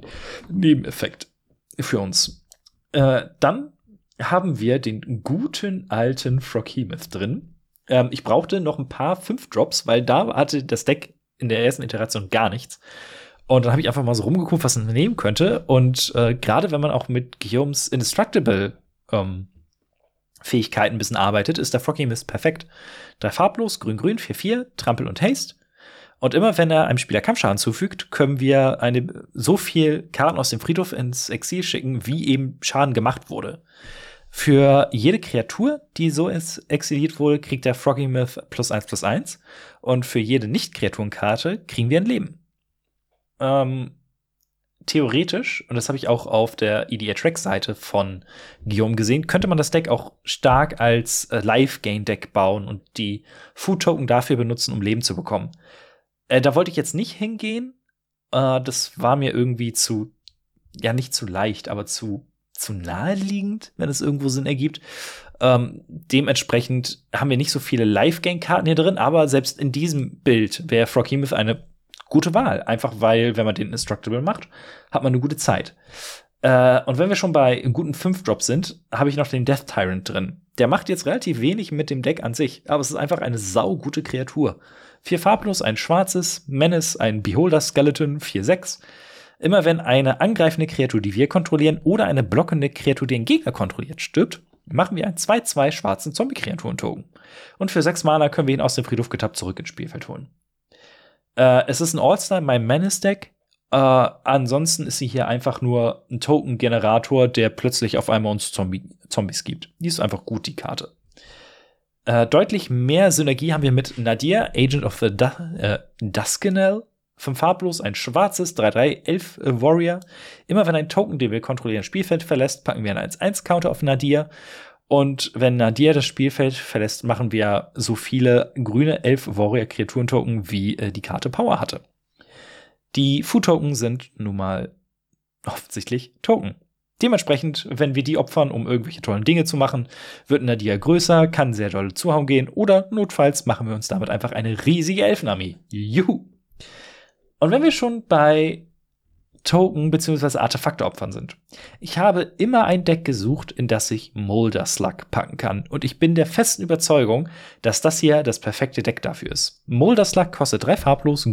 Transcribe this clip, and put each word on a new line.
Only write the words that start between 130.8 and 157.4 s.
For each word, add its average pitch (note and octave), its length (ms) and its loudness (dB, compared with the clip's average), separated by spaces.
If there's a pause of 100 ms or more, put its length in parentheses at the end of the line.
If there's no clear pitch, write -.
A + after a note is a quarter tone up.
die G#2 80 -8
Karte F#2 280 -6
Power A3+ 300 0
hatte. - 220 -6 (1120)
Die C#3 260 2
Fu-Token D#3+ 540 2
sind A#2+ 400 -4
nun G2+ 220 -6
mal F#2+ 360 -4 (720)
offensichtlich - 760 -8
Token. - 340 0 (460)
Dementsprechend, D#3+ 680 0
wenn C3+ 260 -2
wir C3+ 80 0
die D3+ 140 0
opfern, C#3+ 320 0
um - 160 -6
irgendwelche A#2+ 360 -4
tollen G#2 240 -2
Dinge D#3+ 180 4
zu D#3+ 140 -2
machen, C3 320 0 (380)
wird C3+ 140 2
Nadir G#2+ 360 0
größer, E3 500 4
kann C#3+ 260 0
sehr G#2 160 -2
doll G2 240 -4
zuhauen D3+ 340 0
gehen C3 200 4
oder G3 440 4
notfalls G3 540 2
machen A2+ 220 -2
wir G#2+ 80 -4
uns A2 140 -8
damit C#3+ 200 -2
einfach A#2 220 -4
eine A2 340 -4
riesige F3 380 2
Elfenarmee. G2 540 0 (100)
Juhu! G#2+ 580 0 (1160)
Und D#3+ 100 4
wenn C#4 120 4
wir D#4+ 80 6
schon A#3 340 -4
bei D#3 600 4 (800)
Token D#3+ 480 4
beziehungsweise D#3 500 0
Artefakte - 440 0
opfern - 260 -6
sind. - 260 -12 (420)
Ich - 180 -8
habe F3+ 240 4 (160)
immer A3+ 280 4
ein F3+ 180 2
Deck E3 220 2
gesucht, B2 460 -2
in B2 160 -4
das A2 240 0
ich A2 220 -6
Molder G#2+ 520 0
Slug - 460 -4
packen - 260 -4
kann. G2 320 -4
Und - 160 -6
ich - 140 -6
bin E3 160 4
der E3 100 4
festen G3+ 360 0
Überzeugung, D#3 680 2 (320)